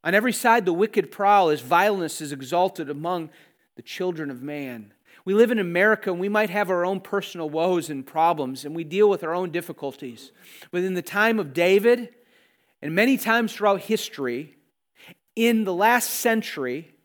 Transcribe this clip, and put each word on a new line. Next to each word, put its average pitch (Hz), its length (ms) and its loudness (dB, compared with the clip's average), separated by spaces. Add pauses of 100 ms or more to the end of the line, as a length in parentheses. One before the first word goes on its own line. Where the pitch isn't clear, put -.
"On 170 120 0
every 220 180 2
side 233 320 2
the 180 80 2
wicked 208 380 0
prowl, 196 380 4
as 147 120 0
violence 170 580 0
is 147 120 -8
exalted 160 580 -4
among 160 400 -6 (460)
the - 80 -20
children 160 480 -8
of 123 100 -12
man." 131 540 -12 (280)
We 196 120 0
live 226 160 6
in 226 80 2
America, 202 520 2
and 175 80 -4
we 196 100 -2
might 214 200 2
have 190 220 -2
our 175 120 0
own 185 160 -2
personal 185 480 -6
woes 160 440 0
and 135 160 -8
problems, 151 580 0
and 151 100 -10
we 170 80 -8
deal 185 240 4
with 196 160 2
our 165 120 -4
own 180 160 -4
difficulties. 139 800 -10 (400)
But 180 120 -2
in 185 120 -2
the 175 80 -4
time 220 340 0
of 151 160 -6
David, 208 600 2 (680)
and 151 140 -6
many 254 240 4
times 233 340 0
throughout 202 280 2
history, 143 760 -6 (800)
in 226 300 2
the 185 100 -2
last 226 340 2
century 160 960 -4